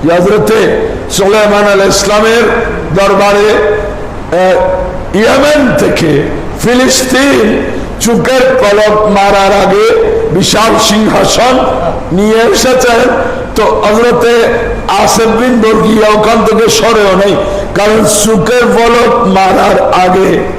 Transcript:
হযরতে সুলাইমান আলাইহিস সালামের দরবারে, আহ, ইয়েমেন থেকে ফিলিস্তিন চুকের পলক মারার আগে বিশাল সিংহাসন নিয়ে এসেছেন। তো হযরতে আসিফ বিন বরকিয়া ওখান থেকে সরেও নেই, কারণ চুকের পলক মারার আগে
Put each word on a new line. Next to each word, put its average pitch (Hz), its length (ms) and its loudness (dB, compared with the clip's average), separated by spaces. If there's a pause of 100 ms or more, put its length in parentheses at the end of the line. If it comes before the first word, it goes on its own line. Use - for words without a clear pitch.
হযরতে 196 800 0 (220)
সুলাইমান 208 560 0
আলাইহিস 196 280 2
সালামের 220 480 0 (520)
দরবারে, 202 800 0 (600)
আহ, 185 800 -2
ইয়েমেন 269 600 2
থেকে 151 640 -2 (200)
ফিলিস্তিন 254 1000 0 (380)
চুকের 240 420 0 (180)
পলক 208 420 2
মারার 196 680 2
আগে 196 220 2 (420)
বিশাল 208 480 0
সিংহাসন 220 800 0 (520)
নিয়ে 214 260 2
এসেছেন। 233 720 0 (460)
তো 220 80 0
হযরতে 226 840 0 (560)
আসিফ 220 240 0
বিন 226 340 0
বরকিয়া 214 580 2
ওখান 220 260 0
থেকে 214 240 2
সরেও 208 460 2
নেই, 196 200 2 (400)
কারণ 214 300 2 (200)
চুকের 226 360 0 (140)
পলক 233 520 2
মারার 190 680 0
আগে 185 500 0 (160)